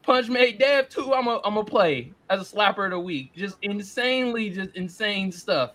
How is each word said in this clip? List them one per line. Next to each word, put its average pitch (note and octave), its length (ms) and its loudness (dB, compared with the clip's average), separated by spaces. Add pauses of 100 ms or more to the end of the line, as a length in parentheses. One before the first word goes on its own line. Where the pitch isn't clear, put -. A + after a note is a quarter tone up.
Punch B3+ 260 2
Made B3 300 2
Dev C4+ 300 4
too. C4+ 260 -2
I'ma, A#3+ 300 0
I'ma G#3 180 0
play D#3 500 2 (160)
as F#3+ 120 0
a F#3+ 160 -10
slapper G3 280 2
of F#3 60 -2
the F3+ 100 -4
week." D#3 340 -8
Just F#3+ 280 -10
insanely, A#3 880 -2
just F#3+ 240 -8
insane F#3+ 580 -4
stuff. E3 420 -2